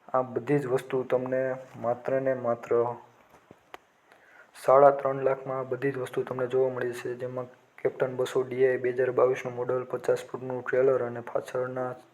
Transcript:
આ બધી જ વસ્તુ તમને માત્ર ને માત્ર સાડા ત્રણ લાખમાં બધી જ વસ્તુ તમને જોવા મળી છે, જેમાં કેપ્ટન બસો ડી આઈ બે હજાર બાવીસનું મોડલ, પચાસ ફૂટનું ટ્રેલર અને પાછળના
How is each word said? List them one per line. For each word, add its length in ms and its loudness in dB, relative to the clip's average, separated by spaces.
આ 80 4
બધી 380 0
જ 80 -4
વસ્તુ 360 0
તમને 380 0
માત્ર 460 -2
ને 120 2
માત્ર 440 0
સાડા 360 8
ત્રણ 320 -2
લાખમાં 460 -2
બધી 220 -2
જ 60 -4
વસ્તુ 260 -4
તમને 240 -4
જોવા 220 2
મળી 240 -4
છે, 220 -8
જેમાં 360 -8
કેપ્ટન 340 -2
બસો 280 0
ડી 240 0
આઈ 100 2
બે 140 0
હજાર 200 0
બાવીસનું 440 2
મોડલ, 280 -2
પચાસ 420 -2
ફૂટનું 380 -8
ટ્રેલર 400 4
અને 180 -6
પાછળના 680 -4